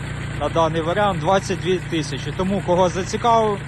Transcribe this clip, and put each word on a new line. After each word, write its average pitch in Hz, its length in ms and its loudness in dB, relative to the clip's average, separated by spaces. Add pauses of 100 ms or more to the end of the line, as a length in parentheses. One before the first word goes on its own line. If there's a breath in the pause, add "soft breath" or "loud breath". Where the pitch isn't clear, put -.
(400)
на 147 100 -2
даний 160 320 2
варіант 180 380 0
двадцять 190 400 0
дві 180 200 0 (100)
тисячі. 147 480 -4
Тому, 190 280 -2
кого 180 240 4
зацікавив 220 800 2